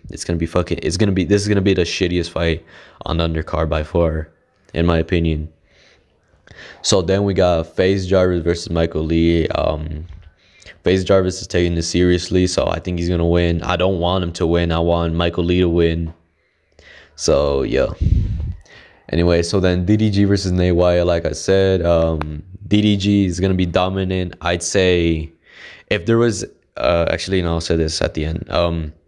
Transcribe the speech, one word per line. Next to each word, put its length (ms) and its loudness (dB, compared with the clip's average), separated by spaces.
It's 140 -14
gonna 140 -4
be 80 -2
fucking, 360 -2
it's 140 -4
gonna 160 0
be, 120 0
this 180 2
is 60 -4
gonna 120 2
be 140 2
the 80 2
shittiest 480 -2
fight 340 -2
on 140 -2
the 100 0
undercard 400 -2
by 140 -2
far, 480 -2
in 140 0
my 120 2
opinion. 500 -2
So 180 2
then 240 0
we 80 0
got 420 2
FaZe 320 2
Jarvis 360 2
versus 280 -2
Michael 340 0
Lee. 440 2
Um, 560 -4
FaZe 200 2
Jarvis 360 2
is 60 -14
taking 280 0
this 140 -4
seriously, 580 2
so 220 -2
I 100 -4
think 200 -6
he's 100 -2
gonna 180 0
win. 360 2
I 140 -2
don't 220 -2
want 260 0
him 80 -6
to 140 -2
win. 260 0
I 80 0
want 340 0
Michael 300 -2
Lee 160 2
to 80 4
win. 440 0
So, 460 0
yeah. 240 0
Anyway, 320 2
so 180 -2
then 260 0
D 100 4
D 140 2
G 140 2
versus 280 0
Nate 220 2
Wyatt, 320 2
like 180 0
I 80 -2
said, 480 2
um, 640 0
D 160 2
D 160 2
G 260 2
is 160 -2
gonna 140 2
be 120 0
dominant. 760 -2
I'd 200 -2
say 720 0
if 140 -2
there 140 2
was, 260 0
uh, 320 0
actually, 320 -2
no, 140 -2
I'll 80 -2
say 140 -2
this 260 -2
at 120 -4
the 120 -4
end. 240 -8
Um, 420 -2